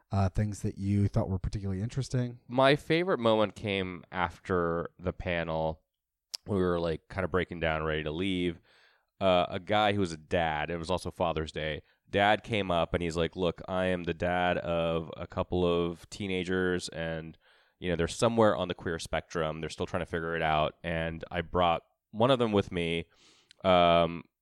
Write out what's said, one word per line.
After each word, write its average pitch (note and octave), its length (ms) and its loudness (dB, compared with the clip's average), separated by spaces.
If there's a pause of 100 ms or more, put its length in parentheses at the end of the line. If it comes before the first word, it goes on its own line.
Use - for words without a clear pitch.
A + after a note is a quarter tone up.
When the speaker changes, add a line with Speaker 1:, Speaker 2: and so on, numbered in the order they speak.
(120)
Speaker 1:
uh, G2 160 2
things G#2+ 320 -2
that - 180 -4
you G2+ 300 2
thought G#2 200 0
were F#2 120 -2
particularly G2 420 -4
interesting? B2 640 -4
Speaker 2:
My C3+ 300 4
favorite E3 420 0
moment A2 380 4
came F#2+ 560 -4
after E2+ 760 -2 (100)
the F2+ 120 -2
panel. D#2+ 680 -4 (680)
We G2+ 120 0
were, F2+ 200 2
like, E2+ 300 -4
kind F#2 160 -4
of E2 80 -4
breaking F2 280 -2
down, D#2 220 0
ready D#2 220 -2
to D2+ 80 -4
leave. F2+ 480 -2 (600)
Uh, F#2 300 4
a G2 80 -6
guy G#2 360 0
who G2+ 60 0
was E2+ 120 0
a D#2+ 40 -6
dad, D#2 540 -2
it F2 80 -4
was E2 140 -8
also F2+ 180 -4
Father's D#2+ 400 -2
Day, D2+ 320 -6 (260)
dad G2+ 360 2
came G2+ 260 -2
up E2+ 240 0
and E2+ 80 -2
he's E2 140 -2
like, E2 180 -2
Look, F2+ 320 -2
I F#2 200 -2
am F2+ 180 -2
the E2+ 100 -4
dad F2 440 0
of E2 580 -2
a - 100 -10
couple F2+ 400 0
of E2+ 420 0
teenagers, F#2 840 -2
and, D#2+ 460 -8 (440)
you F2+ 100 -4
know, E2+ 60 2
they're E2 100 2
somewhere A2+ 480 4
on F2+ 140 -2
the F2 60 -4
queer E2 260 -6
spectrum. D#2+ 600 -4
They're D#2 100 -6
still F2+ 160 -6
trying F2+ 160 -4
to D#2+ 40 -4
figure E2 300 -4
it E2 60 0
out. D#2 320 2 (100)
And E2 480 -4
I F2 80 -2
brought E2+ 420 2 (300)
one A2+ 180 2
of C3 80 4
them A#2 140 2
with G2+ 200 2
me. E2+ 340 -2 (580)
Um, E2+ 600 6 (180)